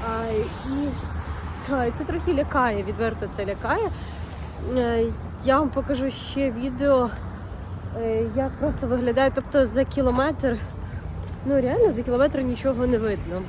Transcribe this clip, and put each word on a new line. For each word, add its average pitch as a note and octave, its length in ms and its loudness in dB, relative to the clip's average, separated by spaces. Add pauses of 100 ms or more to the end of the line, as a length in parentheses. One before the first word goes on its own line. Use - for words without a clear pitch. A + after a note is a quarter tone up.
А, A3+ 260 -2 (360)
і, C#4+ 200 0 (800)
та, B3+ 300 2
це D4+ 60 -4
трохи F4 300 0
лякає, B3 480 2
відверто G#3+ 480 -2
це G3+ 160 -4
лякає. C#4 440 0 (880)
Е, A#3 280 2 (400)
я C4 140 6
вам D4+ 100 2
покажу C4+ 420 0
ще C#4 400 -2
відео, B3+ 600 2 (920)
е, A3+ 200 2 (140)
як C4+ 140 2 (100)
просто C#4+ 260 0
виглядає. B3 480 4
Тобто C4+ 320 4
за A#3 180 2
кілометр, C4 720 2 (920)
ну C#4 140 4
реально D#4+ 320 4
за A#3 100 -2
кілометр B3+ 380 4
нічого B3 460 0
не B3 120 4
видно. F#3 500 -2